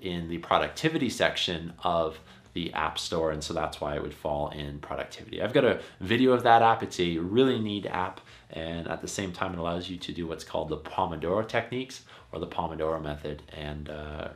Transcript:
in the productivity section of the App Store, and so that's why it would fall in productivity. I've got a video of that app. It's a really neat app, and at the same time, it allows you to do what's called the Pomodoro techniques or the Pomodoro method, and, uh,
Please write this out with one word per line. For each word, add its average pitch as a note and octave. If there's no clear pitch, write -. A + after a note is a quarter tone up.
in F2
the E2+
productivity A#2+
section E2+
of E2
the F2
App -
Store, D#2+
and D2+
so D#2+
that's D2+
why D2+
it D2
would D2
fall D2+
in D2
productivity. -
I've A2
got C3
a G2+
video A#2+
of A#2+
that A#2
app. A2+
It's -
a E2+
really A#2
neat G#2
app, F#2
and E2
at E2
the E2+
same F#2+
time, F#2
it F2
allows F2
you F2+
to -
do E2+
what's D#2+
called D#2
the D#2
Pomodoro E2+
techniques B2
or -
the E2+
Pomodoro D#2+
method, D2+
and, D2+
uh, D2+